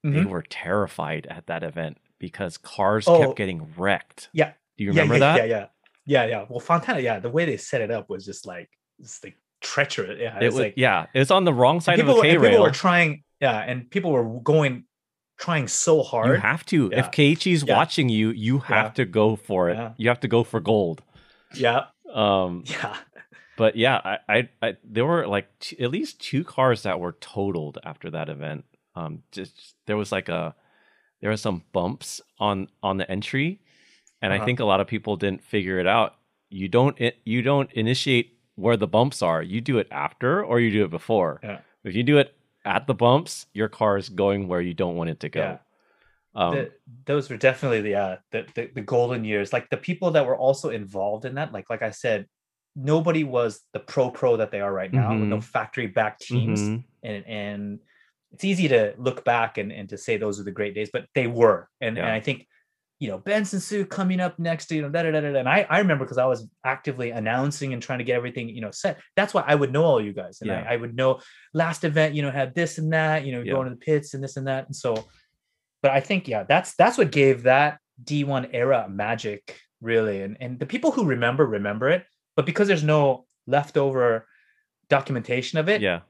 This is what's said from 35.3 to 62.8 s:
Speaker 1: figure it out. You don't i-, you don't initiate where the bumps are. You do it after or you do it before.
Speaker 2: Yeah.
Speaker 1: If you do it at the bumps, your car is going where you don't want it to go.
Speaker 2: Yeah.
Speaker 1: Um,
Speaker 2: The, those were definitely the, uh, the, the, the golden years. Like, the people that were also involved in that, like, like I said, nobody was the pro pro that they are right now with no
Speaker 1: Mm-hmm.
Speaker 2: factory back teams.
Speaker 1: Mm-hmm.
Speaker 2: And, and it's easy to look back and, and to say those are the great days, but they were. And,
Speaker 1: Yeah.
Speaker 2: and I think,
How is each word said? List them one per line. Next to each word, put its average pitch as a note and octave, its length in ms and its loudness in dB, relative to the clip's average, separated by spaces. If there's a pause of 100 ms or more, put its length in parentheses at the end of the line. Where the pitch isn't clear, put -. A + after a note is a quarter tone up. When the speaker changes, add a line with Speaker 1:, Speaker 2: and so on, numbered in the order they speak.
Speaker 1:
figure F#2+ 360 -2
it F2+ 60 0
out. G#2+ 300 2 (340)
You F#2+ 180 -6
don't B2+ 320 2
i-, A#2+ 140 0 (120)
you A2+ 180 0
don't C#3 300 2
initiate A#2+ 640 0 (160)
where A2+ 200 2
the G2+ 120 0
bumps A#2 340 2
are. E2 220 0
You F#2+ 180 -6
do B2 160 0
it G2+ 140 0
after B2 520 -2
or A#2+ 160 2
you A#2 120 2
do G#2 120 2
it F2+ 60 -2
before. E2 540 -2
Speaker 2:
Yeah. G2+ 160 -12 (240)
Speaker 1:
If F#2+ 120 -8
you A#2 60 0
do D3 160 4
it C#3 160 2 (320)
at F#2+ 220 0
the C3+ 80 0
bumps, C3 580 2
your G#2+ 160 -2
car G2+ 280 0
is G2 120 -6
going G2 380 0
where F2+ 140 -2
you F2+ 120 -4
don't F2 220 -2
want E2+ 160 -4
it D#2 80 -10
to E2+ 100 -8
go. D#2 120 -4 (920)
Speaker 2:
Yeah. A2 120 -2
Speaker 1:
Um, E2+ 80 -2
Speaker 2:
The, - 160 -4 (340)
those C#3 240 -2
were A#2+ 80 -8
definitely B2 440 0
the, G#2 140 -4
uh, F#2+ 220 -2 (140)
the, A2 140 -6 (100)
the, A#2+ 180 -6
the A#2 80 -10
golden A#2+ 420 -2
years. G#2 300 -2
Like, A#2+ 160 -4
the - 80 -4
people F3+ 340 -4
that D3+ 140 2
were B2+ 120 0
also C3+ 340 0
involved G#2 540 -6
in B2+ 100 -8
that, D#3 180 -6
like, G2 160 -12
like A2+ 140 -6
I G#2+ 80 -4
said, G#2+ 340 -4 (500)
nobody D#3+ 480 0
was A#2+ 380 -2 (120)
the G#2+ 60 -8
pro B2+ 300 0
pro B2 280 0
that A2 120 -2
they G2+ 120 -6
are G2+ 120 -2
right F#2+ 180 -6
now A#2+ 220 2
with G#2+ 160 2
no G#2+ 80 0
Speaker 1:
Mm-hmm. G#2+ 60 -4
Speaker 2:
factory A#2 420 -6
back G#2+ 320 -2
teams. A2 440 0
Speaker 1:
Mm-hmm. G#2+ 160 -2 (260)
Speaker 2:
And, G#2 240 -10
and G#2 520 -8 (540)
it's - 100 -12
easy F#3 240 0
to A2 300 4
look B2 260 -4
back A#2 340 0
and, G#2 140 -6
and G2 180 -14
to G2+ 80 -12
say A2+ 200 -4
those G2+ 220 -4
are G2+ 40 -10
the G2 80 -8
great G2+ 240 -6
days, G#2+ 160 -6
but B2 140 -6 (100)
they B2+ 120 0
were. A#2 420 4 (100)
And, A2+ 160 -4
Speaker 1:
Yeah. F2 80 -4
Speaker 2:
and A2 80 -2
I A2 80 -2
think, C3 260 -6 (540)